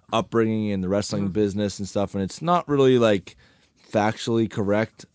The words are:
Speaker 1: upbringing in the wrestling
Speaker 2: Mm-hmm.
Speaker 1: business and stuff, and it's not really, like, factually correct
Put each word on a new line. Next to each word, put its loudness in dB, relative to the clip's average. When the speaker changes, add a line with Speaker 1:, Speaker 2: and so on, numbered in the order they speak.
Speaker 1:
upbringing 0
in -2
the -2
wrestling -2
Speaker 2:
Mm-hmm. -2
Speaker 1:
business -2
and -6
stuff, -4
and -2
it's -8
not 0
really, 6
like, 2
factually 0
correct -2